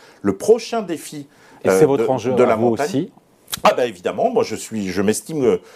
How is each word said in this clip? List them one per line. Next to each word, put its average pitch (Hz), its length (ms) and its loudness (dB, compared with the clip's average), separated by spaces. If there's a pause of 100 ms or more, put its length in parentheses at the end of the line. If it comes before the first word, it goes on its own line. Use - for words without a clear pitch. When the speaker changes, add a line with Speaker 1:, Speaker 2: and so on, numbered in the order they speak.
(240)
Speaker 1:
le 98 120 0
prochain 233 460 0
défi, 151 460 -10 (360)
Speaker 2:
Et 92 60 0
Speaker 1:
euh, 95 100 4
Speaker 2:
c'est 92 60 6
votre 135 200 2
Speaker 1:
de, - 40 0
Speaker 2:
enjeu 117 240 -2
Speaker 1:
de 110 100 4
Speaker 2:
à 120 40 4
Speaker 1:
la 113 80 2
Speaker 2:
vous 117 140 2
Speaker 1:
montagne. 123 180 0
Speaker 2:
aussi, 190 240 -4 (520)
Speaker 1:
Ah 202 120 6
bah 127 100 0
évidemment, 110 460 -4
moi 151 120 2
je 107 120 -8
suis, 98 340 -6
je 92 120 -2
m'estime, 123 420 -2
euh, 107 140 4 (180)